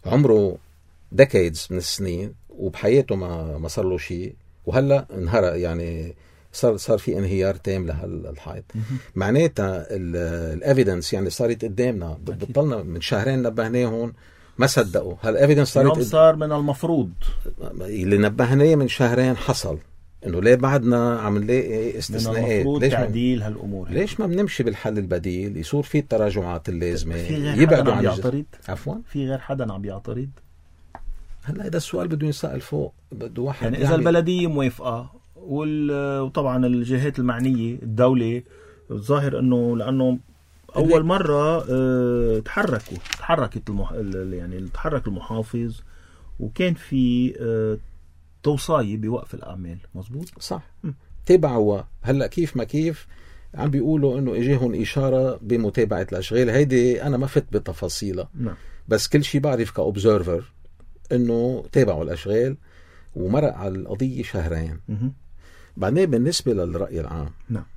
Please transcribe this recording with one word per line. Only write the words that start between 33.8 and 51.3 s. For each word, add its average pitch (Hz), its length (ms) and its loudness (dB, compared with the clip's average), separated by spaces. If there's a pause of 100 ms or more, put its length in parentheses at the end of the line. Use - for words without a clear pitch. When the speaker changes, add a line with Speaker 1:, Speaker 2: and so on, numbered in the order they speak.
Speaker 1:
يعمل 120 160 4
Speaker 2:
البلدية 170 480 2
موافقة 127 680 -4 (220)
وال-، 147 840 -2
وطبعًا 127 440 0
الجهات 127 540 0
المعنية، 123 640 0
الدولة، 120 600 2 (480)
الظاهر 135 480 0
إنه 120 380 2
لأنه 127 400 2 (580)
أول 160 180 6
Speaker 1:
اللي 156 100 6
Speaker 2:
مرة، 160 640 2
آه، 123 720 2
تحركوا، 107 580 -2 (220)
تحركت 131 500 -2
المح-، 98 220 -2
ال-، 98 240 -6
ال-، 95 180 -6
يعني، 90 400 -8
تحرك 131 340 -4
المحافظ 113 720 -6 (600)
وكان 170 340 -2
في، 127 680 0
آه، 110 380 -2 (640)
توصاية 139 540 0
بوقف 110 360 -6
الأعمال، 90 440 -12 (180)
مظبوط؟ 120 320 -12 (120)
Speaker 1:
صح. - 240 -10 (200)
Speaker 2:
مم. 151 100 -8 (320)
Speaker 1:
تبعوا. 120 560 4 (200)